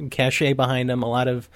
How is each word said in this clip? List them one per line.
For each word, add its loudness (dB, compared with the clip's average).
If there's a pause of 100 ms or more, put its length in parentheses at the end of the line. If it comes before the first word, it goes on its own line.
(120)
cachet 2
behind 0
them, 0
a -2
lot 0
of, -4